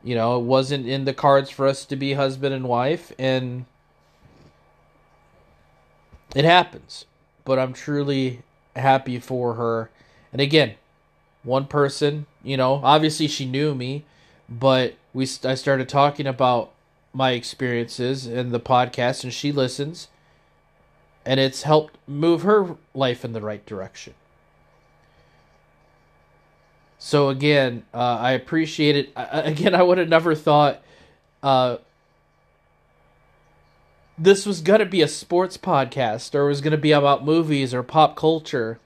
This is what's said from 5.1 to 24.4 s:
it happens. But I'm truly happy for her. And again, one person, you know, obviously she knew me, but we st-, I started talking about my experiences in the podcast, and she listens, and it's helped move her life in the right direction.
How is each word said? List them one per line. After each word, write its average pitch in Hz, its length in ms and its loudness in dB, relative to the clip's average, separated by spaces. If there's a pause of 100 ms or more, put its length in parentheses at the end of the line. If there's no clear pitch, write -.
it 139 120 2
happens. 170 600 2 (380)
But 131 160 0
I'm 127 140 -4
truly 139 680 -4 (340)
happy 131 420 2
for 123 360 -6
her. 113 340 -4 (420)
And 123 80 -10
again, 139 360 2 (680)
one 131 220 -2
person, 147 600 -2 (160)
you 135 140 -8
know, 131 280 0
obviously 156 440 4
she 143 180 -6
knew 139 300 -2
me, 131 300 -8 (420)
but 127 480 0 (180)
we 131 120 -2
st-, 131 260 -6
I 135 40 -2
started 131 340 -2
talking 143 380 0
about 123 440 0 (400)
my 131 200 0
experiences 123 960 -6
in 123 240 -6
the 117 80 -2
podcast, 123 640 -2
and 123 100 -10
she 143 180 -4
listens, 143 580 -4 (1160)
and 131 140 0
it's 135 240 -2
helped 151 340 2 (100)
move 156 360 0
her 196 340 2 (160)
life 131 320 -4
in 117 80 -8
the 113 80 -8
right 104 240 -10
direction. - 480 -14 (2750)